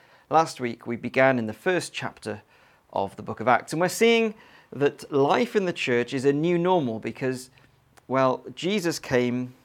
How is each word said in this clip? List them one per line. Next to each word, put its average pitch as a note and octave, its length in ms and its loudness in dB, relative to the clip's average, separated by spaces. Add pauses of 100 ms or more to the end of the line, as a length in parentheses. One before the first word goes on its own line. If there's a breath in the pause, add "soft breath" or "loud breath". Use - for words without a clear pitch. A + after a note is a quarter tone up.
(300 soft breath)
Last D#3+ 300 2
week A#2+ 260 -8
we A#2 120 -4
began C3 420 2
in A2 80 -4
the A2 60 -6
first F3+ 400 -2
chapter G#2+ 480 -10 (500 soft breath)
of G2 240 -4
the G#2+ 80 -14
book A2 160 -10
of A2 80 -4
Acts. A#2+ 240 2
And D#3 80 -4
we're F3+ 80 2
seeing A3+ 460 2 (400 loud breath)
that - 360 -2
life E3+ 460 2
in G3+ 80 0
the F3 80 -2
church A#2+ 420 -2
is C3 120 -2
a C#3+ 80 4
new E3+ 240 0
normal E3+ 420 0
because, B2+ 500 -6 (600 soft breath)
well, C3 340 2 (100)
Jesus F3 460 -2
came, B2 540 0 (120)